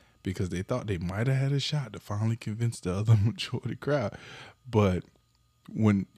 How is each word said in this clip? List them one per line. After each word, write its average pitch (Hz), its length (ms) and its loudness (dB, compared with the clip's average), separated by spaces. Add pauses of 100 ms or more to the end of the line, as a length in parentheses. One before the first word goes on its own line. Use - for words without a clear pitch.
(220)
because 95 260 -2
they 90 140 -4
thought 123 260 -4
they 98 100 -2
might 92 300 -2
have 135 80 2
had 135 160 0
a 143 80 0
shot 131 320 -4
to - 80 -12
finally 113 360 -2
convince 113 440 -4
the 90 120 -4
other 110 240 6
<laughs> 101 80 4
majority 113 520 -4
crowd. 135 420 -4 (500)
But 101 360 4 (680)
when 104 340 4 (120)